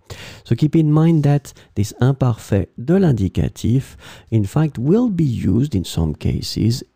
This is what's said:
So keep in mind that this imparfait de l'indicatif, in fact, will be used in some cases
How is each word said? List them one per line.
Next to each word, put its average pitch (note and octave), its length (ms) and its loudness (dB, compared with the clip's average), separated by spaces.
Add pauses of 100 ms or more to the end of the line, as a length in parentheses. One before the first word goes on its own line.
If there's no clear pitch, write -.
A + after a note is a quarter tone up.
(460)
So B2 120 -2
keep D3+ 180 0
in D#3 160 4
mind D#3 340 4
that C#3+ 280 0 (220)
this G#2 260 -2
imparfait A#2+ 800 0
de C3+ 160 -2
l'indicatif, A#2 1040 0 (340)
in A2 120 2
fact, D3 340 -2
will G#3 320 2
be E3 160 0
used A#2 500 0
in E2+ 80 -2
some D#2+ 320 -2
cases - 680 -2 (140)